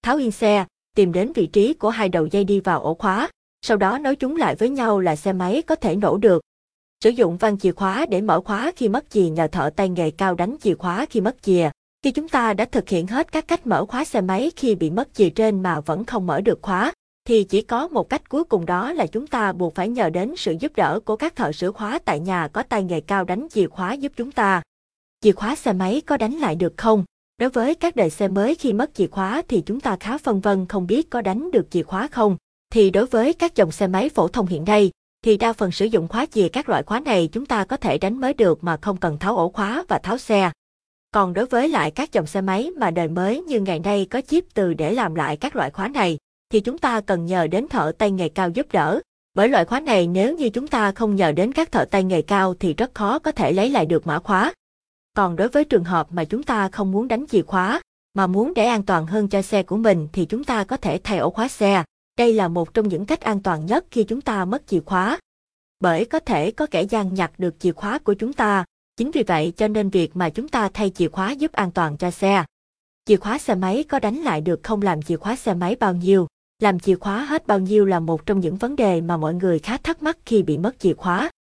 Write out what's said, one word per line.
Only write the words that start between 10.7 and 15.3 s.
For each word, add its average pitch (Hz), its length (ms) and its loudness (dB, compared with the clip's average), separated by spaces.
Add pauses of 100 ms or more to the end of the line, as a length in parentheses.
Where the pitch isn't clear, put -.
khóa 185 340 -4
khi 220 120 0
mất 220 200 -2
chìa. 175 280 2 (340)
Khi 277 80 2
chúng 311 180 -6
ta 233 240 2
đã 233 120 0
thực - 240 -4
hiện 180 180 0
hết 254 240 -4
các 311 160 -4
cách 339 200 -2
mở 180 180 0
khóa 254 200 -4
xe 220 160 -2
máy 190 340 0
khi 226 200 0
bị 165 140 -2
mất 214 240 -4
chìa 190 160 4
trên 208 340 0